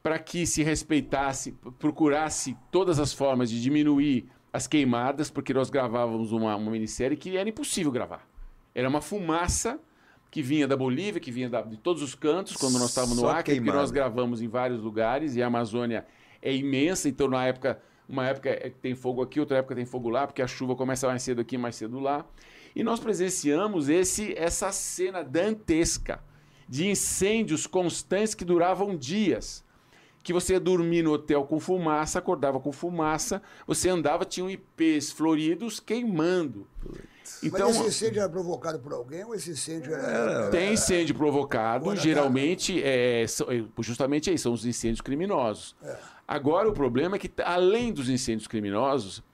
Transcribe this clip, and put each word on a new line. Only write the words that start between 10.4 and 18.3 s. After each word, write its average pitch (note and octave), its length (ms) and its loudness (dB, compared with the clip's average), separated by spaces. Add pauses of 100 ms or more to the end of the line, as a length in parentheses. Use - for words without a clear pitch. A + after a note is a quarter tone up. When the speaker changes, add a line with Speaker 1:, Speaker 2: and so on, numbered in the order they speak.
Speaker 1:
vinha C#3+ 240 2
da C3+ 100 2
Bolívia, D3 420 -2
que C3 120 -10
vinha B2 180 -4
da, A#2 140 -2
de A2 140 -12
todos E3 260 -2
os C3+ 100 -8
cantos, F3 440 -2
quando B2+ 200 2
nós B2 120 2
estávamos A#2+ 260 0
no A#2+ 80 2
Speaker 2:
Só B2 60 4
Speaker 1:
Acre, D3+ 140 2
porque D3+ 100 0
Speaker 2:
queimada. B2+ 260 2
Speaker 1:
nós C#3 120 0
gravamos A#2+ 520 0
em A#2 40 -4
vários B2 340 -2
lugares, A#2 540 0
e A#2+ 60 2
a B2 60 2
Amazônia A#2 580 0 (340)
é C3+ 140 -2
imensa, C#3 560 2
então C3+ 200 0
na B2+ 160 2
época, B2+ 340 0 (280)
uma C3 200 -2
época C3+ 220 -2